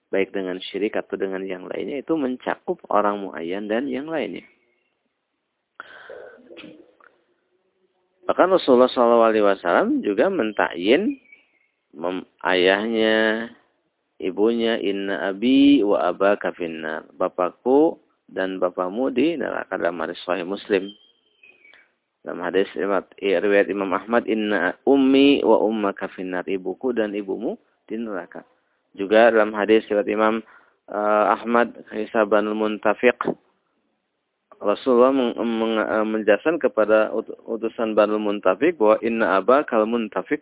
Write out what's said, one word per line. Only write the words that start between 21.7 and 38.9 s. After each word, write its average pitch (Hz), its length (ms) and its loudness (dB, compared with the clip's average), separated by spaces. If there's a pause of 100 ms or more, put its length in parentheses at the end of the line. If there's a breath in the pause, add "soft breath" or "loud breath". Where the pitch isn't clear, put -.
Dalam 85 160 -10
hadis 90 340 -2
riwayat, 95 460 -4
riwayat 98 480 2
Imam 98 240 -4
Ahmad, 113 340 0
"Inna 104 640 -2
ummi 135 560 4
wa 107 160 6
ummaka 104 560 -2
finnar." 90 320 -8
Ibuku 95 480 -4
dan 107 160 -2
ibumu 101 480 -6 (260)
di 110 140 -10
neraka. 92 480 -12 (480)
Juga 107 400 4
dalam 107 160 2
hadis 107 400 2
riwayat 104 160 0
Imam, 110 320 0 (480 soft breath)
eh, 104 380 0 (100)
Ahmad, 117 400 0 (160)
Kisah 107 320 -2
Banul 107 320 0
Muntafiq, 107 640 0 (1400)
Rasulullah 120 480 4
meng-, 127 240 0
meng-, 113 480 -2
eh, 107 240 -2
menjelaskan 110 480 0
kepada 110 560 2
ut-, - 320 -8
utusan 113 480 -6
Banul 107 320 2
Muntafiq 104 560 0
bahwa, 107 240 4